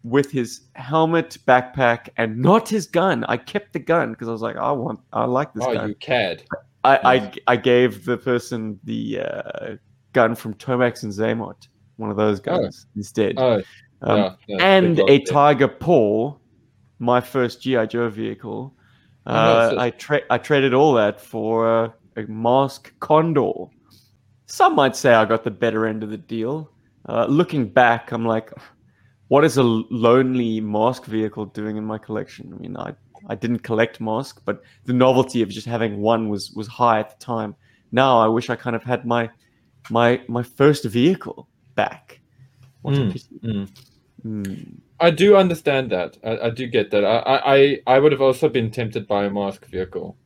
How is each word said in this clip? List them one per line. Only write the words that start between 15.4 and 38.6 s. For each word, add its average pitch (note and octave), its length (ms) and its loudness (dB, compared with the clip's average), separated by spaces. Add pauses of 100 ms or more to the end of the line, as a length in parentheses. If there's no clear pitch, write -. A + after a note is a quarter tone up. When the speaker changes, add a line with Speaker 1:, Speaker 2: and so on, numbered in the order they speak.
Speaker 1:
Paw, B2 680 0 (640)
my B2 220 2
first B2 400 -4
G C3 160 -2
I A2+ 80 0
Joe A#2 240 -4
vehicle. A2 680 -10 (520)
Speaker 2:
Oh, - 80 -6
no, A2+ 40 2
Speaker 1:
Uh, A2+ 340 4
Speaker 2:
so A#2 60 -2
Speaker 1:
I A#2+ 120 -2
tra-, - 400 -4
I A#2+ 80 2
traded C3+ 340 0
all C#3 220 4
that G#2 260 2
for, A2+ 480 -2
uh, A2+ 220 0 (260)
a A2+ 60 -10
mask A#2 800 -2
Condor. D3+ 520 2 (960)
Some F#4 280 2
might C#3 220 2
say B2+ 160 4
I A2 140 6
got A2+ 180 -2
the A#2+ 60 -4
better A2 340 -2
end A2 180 -4
of G#2+ 60 -10
the G#2+ 80 -10
deal. B2+ 540 -8 (360)
Uh, A2+ 200 -2
looking C#3+ 420 0
back, A#2 440 2
I'm A2+ 120 -6
like, A2+ 260 -4 (800)
what C#3+ 140 6
is D3 120 2
a C3+ 60 4
l-, A2+ 280 2
lonely A#2+ 720 2
mask A2 460 -2
vehicle G#2+ 400 -6
doing G#2+ 300 -10
in G#2+ 80 -10
my A2 140 -10
collection? - 560 -12
I - 60 -18
mean, - 160 -14
I, - 160 -10 (360)
I A2 80 -6
didn't A#2 240 -4
collect A2+ 400 -2
masks, A2 440 -8
but - 180 -8 (220)
the B2+ 80 -6
novelty B2+ 500 2
of G2+ 60 -2
just G2+ 180 -12
having A2 340 -4
one A2+ 280 0
was, G#2 240 -8
was G#2+ 140 -10
high A#2 340 0
at G#2+ 180 -8
the - 60 -20
time. A2 300 -8 (380)
Now B2+ 260 4
I A2 100 6
wish A#2+ 220 -2
I A#2 60 -4
kind A#2 200 -8